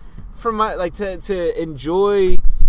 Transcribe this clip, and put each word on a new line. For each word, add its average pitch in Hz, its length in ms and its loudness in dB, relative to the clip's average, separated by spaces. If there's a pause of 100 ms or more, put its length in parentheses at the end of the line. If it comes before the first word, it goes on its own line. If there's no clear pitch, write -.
(360)
for - 160 -10
my, 214 240 -6
like, 175 180 -8
to, 190 240 -10
to 170 440 -8
enjoy 180 760 0 (320)